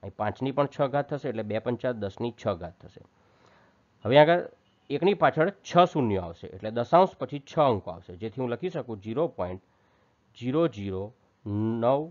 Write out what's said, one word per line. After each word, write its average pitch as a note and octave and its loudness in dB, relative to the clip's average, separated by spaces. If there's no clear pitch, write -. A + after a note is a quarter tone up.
અહીં G2 -14
પાંચની G#2+ -4
પણ C#3+ 0
છ C3+ -2
ઘાત C#3 -2
થશે, C#3+ -8
એટલે A2 -6
બે G#2 -4
પંચા B2 -4
દસની A2 -6
છ - -20
ઘાત E2+ -14
થશે. - -20
હવે B2+ 8
આગળ E3+ 6
એકની E3 2
પાછળ D#3+ 2
છ - -14
શૂન્યો A2 0
આવશે, E2+ -14
એટલે G#2 -10
દશાંશ B2 4
પછી C#3 -8
છ - -20
અંકો B2 2
આવશે, F2 -14
જેથી A2 -8
હું A#2+ -2
લખી E3+ -6
શકું A#2 -10
ઝીરો A2+ -2
પોઇન્ટ F#2 -6
ઝીરો C#3+ 0
ઝીરો G2+ -6
નવ A2+ 0